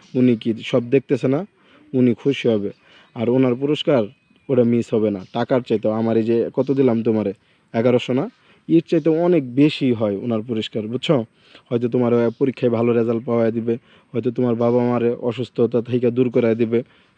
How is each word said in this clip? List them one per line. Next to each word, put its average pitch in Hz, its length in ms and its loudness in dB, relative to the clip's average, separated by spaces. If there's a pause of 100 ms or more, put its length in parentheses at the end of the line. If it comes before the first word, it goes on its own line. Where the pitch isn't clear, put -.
(140)
উনি 127 220 4
কি 113 180 -4 (100)
সব 120 260 -2
দেখতেছে 135 380 0
না? 151 180 -2 (480)
উনি 127 200 4
খুশি - 340 -2
হবে। 101 220 0 (440)
আর 117 160 -2
ওনার 127 240 4
পুরস্কার 139 500 0 (440)
ওটা 123 160 4
মিস 117 300 0
হবে 107 160 2
না। 98 100 -6 (120)
টাকার 120 280 0
চাইতেও 110 300 -2
আমার 113 260 0
এই 113 60 2
যে 113 320 0
কত 135 160 -2
দিলাম 127 320 2
তোমারে, 107 300 0 (400)
এগারোশো 123 400 0
না? 165 180 -2 (380)
এর 160 200 4
চাইতে 160 220 0
অনেক 156 440 0
বেশি 139 380 2
হয় 107 240 -2
ওনার 110 260 -4
পুরস্কার, 110 440 -6
বুঝছো? 123 380 -2 (460)
হয়তো 120 180 -2
তোমার, 120 260 2
আহ, 117 240 2
পরীক্ষায় 131 340 0
ভালো 117 200 0
রেজাল্ট 117 320 0
পাওয়ায় 117 280 0
দিবে, 117 260 -4 (340)
হয়তো 120 180 -2
তোমার 120 240 0
বাবা 120 360 2
মারে 120 240 0
অসুস্থতা 117 680 -2
থেকে 120 280 0
দূর 123 200 0
করায় 117 240 2
দিবে, 113 280 0 (360)